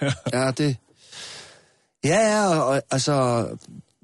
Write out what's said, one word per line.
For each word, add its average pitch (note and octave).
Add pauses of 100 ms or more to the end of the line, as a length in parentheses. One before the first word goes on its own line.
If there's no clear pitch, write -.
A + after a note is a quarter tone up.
<laughs> C#3
Ja, C3
det... C#3 (1300)
Ja, D#3+
ja, G#3+ (100)
og, C3+
og C3+
altså... C3 (560)